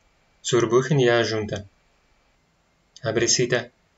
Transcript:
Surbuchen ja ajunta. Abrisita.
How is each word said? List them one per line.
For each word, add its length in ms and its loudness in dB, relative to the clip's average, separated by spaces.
Surbuchen 600 2
ja 180 4
ajunta. 460 -4
Abrisita. 680 -2